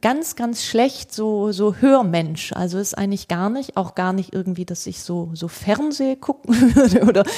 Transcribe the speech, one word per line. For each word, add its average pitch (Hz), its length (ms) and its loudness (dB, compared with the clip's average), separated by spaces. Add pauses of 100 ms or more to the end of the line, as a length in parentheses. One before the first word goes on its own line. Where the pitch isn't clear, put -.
ganz, 277 340 -2
ganz 240 280 -6
schlecht 262 500 -2
so, 214 380 -2
so 202 240 0
Hörmensch. 185 760 2
Also 180 240 -4
ist 202 200 -6
eigentlich 196 300 -4
gar 185 220 -2
nicht, 269 280 -6
auch 180 180 -4
gar 185 160 0
nicht 190 220 -4
irgendwie, 180 320 -4
dass - 200 -10
ich 190 160 -12
so, 170 320 -6
so 165 140 -8
Fernseh 269 680 -2
gucken - 380 -4
<laughs> 240 200 6
würde 233 300 6
oder 202 180 6 (140)